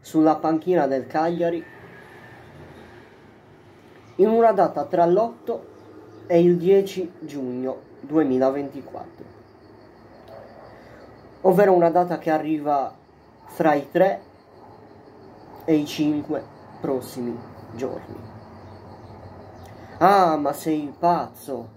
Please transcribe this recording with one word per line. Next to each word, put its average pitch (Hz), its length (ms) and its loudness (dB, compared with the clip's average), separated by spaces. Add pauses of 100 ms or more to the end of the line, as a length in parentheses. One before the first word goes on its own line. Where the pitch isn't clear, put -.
sulla 156 380 2
panchina 160 500 0
del 135 180 -4
Cagliari 170 580 -4 (2500)
in 196 120 6
una 226 220 4
data 165 340 0
tra 175 220 2
l'otto 220 600 -2 (600)
e 170 160 4
il 175 140 6
dieci 185 520 0 (120)
giugno 131 640 -8 (180)
duemilaventiquattro, 139 1300 -2 (2250)
ovvero 190 300 4
una 170 180 4
data 175 280 0
che 160 140 -4
arriva 147 600 -2 (520)
fra 160 300 0
i 143 180 -4
tre 185 340 2 (1400)
e 160 100 2
i 147 100 2
cinque 151 580 -4 (380)
prossimi 123 580 -6 (360)
giorni. - 420 -10 (1800)
"Ah, 185 380 4
ma 143 180 -2
sei 151 440 -4
pazzo 139 800 -4